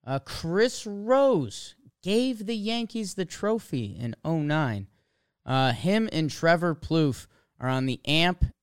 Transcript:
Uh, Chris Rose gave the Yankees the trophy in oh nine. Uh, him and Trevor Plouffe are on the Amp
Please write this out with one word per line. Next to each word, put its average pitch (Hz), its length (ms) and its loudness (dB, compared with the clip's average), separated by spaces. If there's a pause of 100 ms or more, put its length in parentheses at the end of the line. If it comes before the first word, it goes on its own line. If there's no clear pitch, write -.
Uh, 135 140 -4
Chris 196 640 -2
Rose 214 880 0 (280)
gave 220 420 0
the 226 100 -2
Yankees 220 600 -4
the 190 100 -4
trophy 156 760 -4
in 117 240 -4
oh 160 160 0
nine. 147 480 0 (580)
Uh, 131 280 2
him 202 380 0
and 156 180 -2
Trevor 165 460 2
Plouffe 156 520 0 (320)
are 127 100 -2
on 131 180 0
the 127 180 -4
Amp 165 400 2 (180)